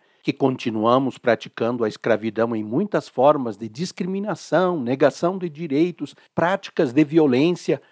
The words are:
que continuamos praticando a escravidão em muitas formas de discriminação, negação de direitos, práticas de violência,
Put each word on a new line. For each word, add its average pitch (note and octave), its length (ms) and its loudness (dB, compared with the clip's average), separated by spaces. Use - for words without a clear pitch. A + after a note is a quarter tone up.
que C#3 100 -4
continuamos B2+ 880 0
praticando A#2 640 -2
a A2 40 0
escravidão A2 680 -2
em G#2+ 80 -4
muitas D3 440 -2
formas C3 500 2
de A2 120 -10
discriminação, F3+ 1120 -4
negação C3+ 560 0
de F3 120 -6
direitos, D#3 680 -4
práticas D#3+ 600 0
de D3+ 100 6
violência, D3+ 760 2